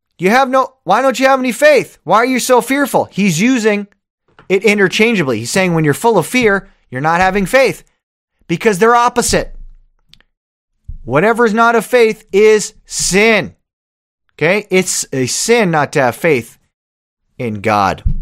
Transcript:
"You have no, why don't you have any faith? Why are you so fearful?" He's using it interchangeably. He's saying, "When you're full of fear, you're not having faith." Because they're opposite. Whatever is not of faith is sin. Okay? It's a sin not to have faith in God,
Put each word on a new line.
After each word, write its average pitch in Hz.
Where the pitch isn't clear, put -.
"You 175
have 254
no, 262
why 208
don't 262
you 269
have 269
any 254
faith? 285
Why 170
are 233
you 262
so 247
fearful?" 247
He's 185
using 214
it 185
interchangeably. 202
He's 117
saying, 185
"When 160
you're 143
full 226
of 151
fear, 208
you're 127
not 175
having 190
faith." 254
Because 175
they're 233
opposite. 240
Whatever 202
is 226
not 233
of 226
faith 226
is 214
sin. 196
Okay? 190
It's 185
a 131
sin 220
not 147
to 151
have 120
faith 139
in 117
God, 101